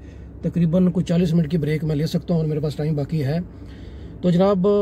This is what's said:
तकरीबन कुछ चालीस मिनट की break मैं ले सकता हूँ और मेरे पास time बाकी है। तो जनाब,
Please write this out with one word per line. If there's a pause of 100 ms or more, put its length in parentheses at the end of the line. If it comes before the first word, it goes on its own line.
(440)
तकरीबन
कुछ
चालीस
मिनट
की
break
मैं
ले
सकता
हूँ
और
मेरे
पास
time
बाकी
है। (840)
तो
जनाब, (180)